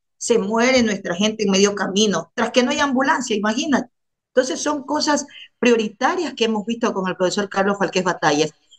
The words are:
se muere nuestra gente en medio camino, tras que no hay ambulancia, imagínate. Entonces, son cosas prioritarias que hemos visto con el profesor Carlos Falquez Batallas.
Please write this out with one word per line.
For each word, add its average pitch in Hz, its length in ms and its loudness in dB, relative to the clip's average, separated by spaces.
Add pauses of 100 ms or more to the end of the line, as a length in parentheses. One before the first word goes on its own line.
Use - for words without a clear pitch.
(180)
se 226 220 0
muere 233 440 2
nuestra 196 320 -2
gente 220 280 -2
en 196 80 2
medio 196 220 2
camino, 190 600 0
tras 233 160 -2
que 254 120 4
no 269 80 0
hay 294 80 -2
ambulancia, 277 560 0
imagínate. 233 540 -2 (440)
Entonces, - 280 0
son 294 220 -2
cosas 294 420 0 (320)
prioritarias 247 760 0
que 226 120 -2
hemos 220 200 -2
visto 233 280 -2
con 190 140 -4
el 180 80 -2
profesor 185 320 -2
Carlos 196 320 0
Falquez 185 240 0
Batallas. 156 480 0 (280)